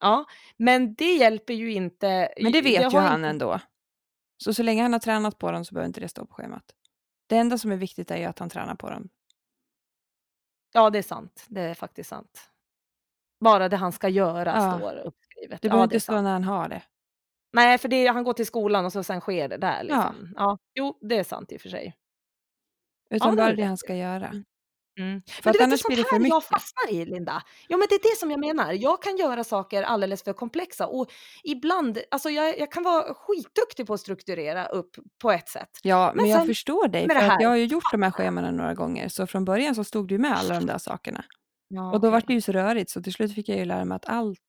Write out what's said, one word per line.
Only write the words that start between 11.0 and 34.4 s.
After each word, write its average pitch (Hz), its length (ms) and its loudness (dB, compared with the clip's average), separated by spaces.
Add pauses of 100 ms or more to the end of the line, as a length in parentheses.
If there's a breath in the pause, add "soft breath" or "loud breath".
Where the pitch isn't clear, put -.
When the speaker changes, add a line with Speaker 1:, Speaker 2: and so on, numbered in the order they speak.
Speaker 1:
sant. - 460 -14
Det 190 120 -10
är 170 140 -6
faktiskt - 360 -14
sant. - 400 -18 (920)
Bara 202 280 6
det 196 80 0
han 180 160 -4
ska - 160 -4
göra 175 480 0
Speaker 2:
Ja. 190 220 2
Speaker 1:
står - 180 -8
uppskrivet. - 680 -14
Speaker 2:
Det 214 60 -2
behöver 226 140 6
Speaker 1:
Ja, 226 40 6
det 220 60 -2
är 233 40 0
Speaker 2:
inte 220 40 0
stå - 120 -6
Speaker 1:
sant. 208 120 0
Speaker 2:
när 196 80 0
han 185 120 -2
har 185 240 -4
det. - 140 -12 (680)
Speaker 1:
Nej, 240 260 6
för 262 100 -6
det, 254 180 4
han 240 180 2
går 247 80 0
till 226 140 -2
skolan 208 380 0
och 180 80 -4
så 196 100 -4
sen 180 180 -6
sker 170 280 -4
det 95 80 -8
där 180 200 -2
Speaker 2:
Ja. - 60 -8
Speaker 1:
liksom. 202 540 -4
Ja, 202 220 0 (160)
jo, 277 260 -6
det 220 180 -2
är 180 60 0
sant - 280 -12
i - 40 -12
och - 40 -18
för 185 80 -18
sig. 180 280 -12 (1120)
Speaker 2:
Utan 220 180 2
Speaker 1:
Ja, 220 80 4
det 220 60 4
har 226 60 6
Speaker 2:
bara - 20 4
Speaker 1:
du 214 60 0
Speaker 2:
det 214 60 -2
han 196 100 0
Speaker 1:
rätt 185 60 -6
i. - 80 -14
Speaker 2:
ska 185 80 -6
göra. 185 380 -6 (680)
Speaker 1:
Mm. 190 280 -6
Speaker 2:
För - 180 -16
Speaker 1:
Men 220 60 6
Speaker 2:
att - 40 6
Speaker 1:
du - 40 4
vet, - 0 -
det - 40 -
är - 20 8
Speaker 2:
annars 262 160 4
Speaker 1:
sånt 466 80 -4
Speaker 2:
blir 254 80 0
det 233 120 2
för - 80 2
Speaker 1:
här 226 120 4
jag 320 80 4
Speaker 2:
mycket. - 120 -2
Speaker 1:
fastnar - 440 -4
i, 170 120 -2
Linda. 175 380 -8 (260 soft breath)
Ja, 339 80 0
men 403 120 4
det 403 60 4
är 403 80 2 (100)
det 415 60 -4
som 320 120 -4
jag 285 100 -2
menar. 294 320 -2
Jag 254 300 0
kan 392 140 -4
göra 254 280 0
saker 196 380 -2
alldeles 196 420 -2
för 202 80 -4
komplexa 247 540 -6
och 254 240 -4 (340 loud breath)
ibland, 294 540 -2 (120)
alltså 285 200 -4
jag, 311 280 -2
jag 294 140 -6
kan 349 100 -6
vara 339 320 0
skitduktig 381 720 -4
på 208 80 -4
att 196 60 -4
strukturera 180 680 -6